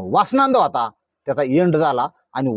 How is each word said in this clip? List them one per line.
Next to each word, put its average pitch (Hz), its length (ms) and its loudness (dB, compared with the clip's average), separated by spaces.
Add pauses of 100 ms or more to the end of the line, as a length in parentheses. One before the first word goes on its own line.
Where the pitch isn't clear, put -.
(120)
वासनांद 262 440 2
होता 135 320 0 (380)
त्याचा 135 160 -2
एंड 156 340 2
झाला 143 320 0 (260)
आणि 131 220 -2